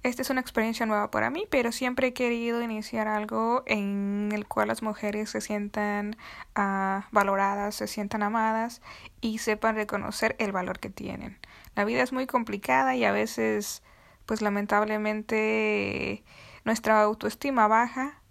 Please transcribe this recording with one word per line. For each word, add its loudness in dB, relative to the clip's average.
esta -2
es -4
una 2
experiencia 0
nueva 0
para 2
mí, -4
pero 2
siempre 0
he 0
querido 0
iniciar -4
algo 0
en -2
el -4
cual 0
las -2
mujeres -4
se -4
sientan, -2
ah, 0
valoradas, 2
se -4
sientan -4
amadas 0
y -2
sepan 0
reconocer -2
el -2
valor -4
que -10
tienen. -10
La 2
vida 2
es 0
muy -2
complicada 2
y 2
a 4
veces, -2
pues -4
lamentablemente, 0
nuestra 4
autoestima 2
baja 2